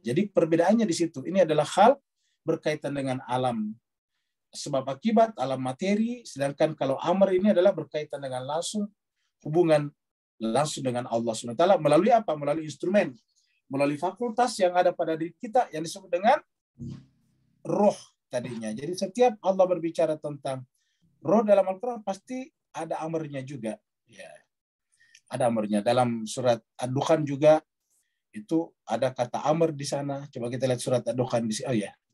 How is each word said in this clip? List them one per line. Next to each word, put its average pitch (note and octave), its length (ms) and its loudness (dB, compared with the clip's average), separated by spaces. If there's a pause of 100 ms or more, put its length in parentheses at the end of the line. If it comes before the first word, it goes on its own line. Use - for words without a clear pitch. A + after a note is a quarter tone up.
jadi E3+ 240 0
perbedaannya E3+ 560 2
di E3 80 -2
situ. D#3+ 320 -4
Ini F#3 160 2
adalah D3+ 240 2
hal A#3 320 6 (480)
berkaitan D#3 480 -4
dengan C3+ 320 -4
alam A#2+ 480 -2 (800)
sebab C3+ 320 -4
akibat, A3 500 2
alam C3 240 -4
materi, G#3 640 -2
sedangkan C#3+ 540 -2
kalau C3+ 240 -2
amr F#3 340 2
ini G3 160 2
adalah F3+ 220 4
berkaitan - 480 -8
dengan C3 240 -8
langsung F3 420 -6 (540)
hubungan D3+ 480 2 (480)
langsung C3 480 -2
dengan A#2+ 240 -2
Allah A#2 240 -2
Subhanahu A#2 240 -6
wa E3 40 4
taala F#3 160 6
melalui D#3 360 4
apa? A3 240 2
Melalui D3 320 -2
instrumen, F3 420 0 (540)
melalui C#3+ 320 -2
fakultas A3+ 640 -2
yang F3+ 120 4
ada F3+ 200 4
pada D#3+ 240 -2
diri E3+ 160 -6
kita A#3+ 400 0
yang D#3 80 -6
disebut F3 260 -12
dengan G3+ 300 2 (1300)
roh - 320 2 (320)
tadinya. A2+ 400 -6
Jadi C#3+ 240 -8
setiap A3 480 0
Allah F#3+ 240 4
berbicara E3 500 0
tentang C#3 460 -8 (580)
roh G3 220 4
dalam G3 240 4
Al-Quran A3 400 -6
pasti B3+ 420 -8 (220)
ada D#3+ 320 -8
amrnya D#3 400 -6
juga. A2 340 -8 (300)
Ya. F#2+ 240 -20 (1000)
Ada B2+ 240 0
amrnya. G#2 320 0
Dalam A#2+ 400 0
surat A#2+ 380 -2 (160)
Ad-Dukhan C#3+ 480 0
juga D3+ 340 6 (720)
itu D#3+ 400 -4 (160)
ada B2 240 -2
kata A#2+ 320 -6
amr D#3+ 300 2
di C3+ 100 -10
sana. C#3 480 -6
Coba A#2+ 160 -6
kita B2 160 -4
lihat B2+ 160 0
surat B2 240 0
Ad-Dukhan B2 400 0
di G#2+ 140 -2
sini. - 100 -8
Oh B2 80 -2
ya, G2 160 -4 (220)